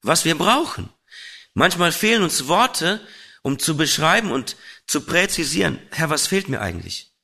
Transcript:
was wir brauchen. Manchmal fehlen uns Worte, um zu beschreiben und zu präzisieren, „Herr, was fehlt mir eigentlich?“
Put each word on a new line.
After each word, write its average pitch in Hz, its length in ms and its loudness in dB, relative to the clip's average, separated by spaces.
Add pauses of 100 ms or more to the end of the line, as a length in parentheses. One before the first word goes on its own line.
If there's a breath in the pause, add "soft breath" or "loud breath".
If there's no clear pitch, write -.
was 151 220 2
wir 160 120 2
brauchen. 208 520 0 (640 loud breath)
Manchmal 170 380 4
fehlen 220 300 2
uns 143 260 -2
Worte, 190 580 0 (360 loud breath)
um 135 160 -2
zu 156 180 -2
beschreiben 165 560 2
und 123 240 -4 (300 loud breath)
zu 147 140 -2
präzisieren, 170 760 0 (120)
„Herr, 156 200 -2
was 151 160 0
fehlt 190 220 0
mir 131 120 -4
eigentlich?“ 87 520 -8 (120)